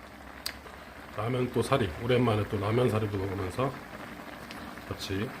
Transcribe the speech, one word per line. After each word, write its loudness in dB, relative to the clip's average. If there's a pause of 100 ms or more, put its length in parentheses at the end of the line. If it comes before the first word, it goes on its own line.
(1160)
라면 0
또 4
사리, 4 (140)
오랜만에 6
또 0
라면 4
사리도 2
먹으면서 0 (1160)
같이 -2 (100)